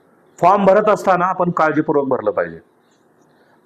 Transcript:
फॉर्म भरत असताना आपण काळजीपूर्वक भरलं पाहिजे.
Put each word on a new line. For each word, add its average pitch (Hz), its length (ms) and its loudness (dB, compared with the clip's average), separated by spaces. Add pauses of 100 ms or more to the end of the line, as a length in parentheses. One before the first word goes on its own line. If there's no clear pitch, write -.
(380)
फॉर्म 196 260 2
भरत 202 240 4
असताना 185 360 0
आपण 180 260 -2
काळजीपूर्वक 156 580 -2
भरलं 110 220 -2
पाहिजे. 87 280 -6 (1080)